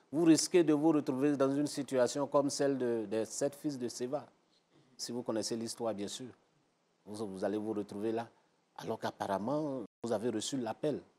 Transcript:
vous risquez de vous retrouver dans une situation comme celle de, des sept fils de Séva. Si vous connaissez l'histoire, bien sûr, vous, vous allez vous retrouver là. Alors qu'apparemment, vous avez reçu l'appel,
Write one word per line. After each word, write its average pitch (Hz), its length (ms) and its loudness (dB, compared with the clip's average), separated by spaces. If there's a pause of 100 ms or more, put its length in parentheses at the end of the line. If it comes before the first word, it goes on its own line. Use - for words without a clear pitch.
(120)
vous 160 140 2
risquez 165 380 8
de 156 100 4
vous 151 180 4
retrouver 143 440 2
dans 135 180 4
une 147 140 2
situation 143 600 0
comme 143 220 4
celle 139 280 0
de, 120 320 0
des 107 160 0
sept 139 300 -4
fils 147 240 -4
de 120 100 -2
Séva. 127 360 -6 (680)
Si - 160 -10
vous 120 120 -4
connaissez 120 340 -2
l'histoire, 113 360 -4
bien 101 140 -6
sûr, 127 200 -10 (800)
vous, 107 220 -6
vous 95 160 -6
allez 101 140 0
vous 107 160 -4
retrouver 104 380 -4
là. 113 160 -4 (500)
Alors 113 220 -6
qu'apparemment, 117 840 -2 (220)
vous 117 80 -4
avez 113 180 0
reçu 110 280 -2
l'appel, 120 440 -2 (180)